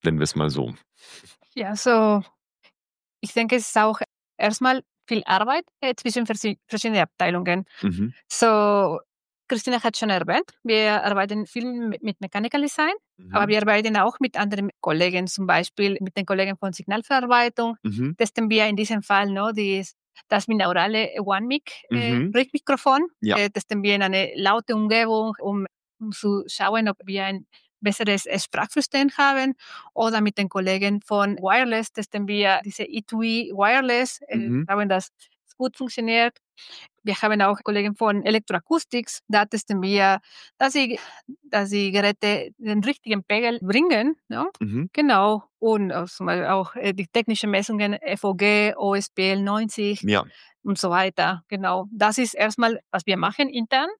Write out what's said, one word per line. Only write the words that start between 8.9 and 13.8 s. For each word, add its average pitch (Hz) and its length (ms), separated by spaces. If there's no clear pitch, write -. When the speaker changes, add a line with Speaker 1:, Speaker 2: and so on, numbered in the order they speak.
Speaker 2:
Christina 240 360
hat 226 140
schon 214 140
erwähnt, 185 340
wir 214 400
arbeiten 208 440
viel 240 180
mit, 208 160
mit 208 180
Mechanical 214 400
Design, 302 320
Speaker 1:
Mhm. 185 180
Speaker 2:
aber 208 120
wir 208 120
arbeiten 214 380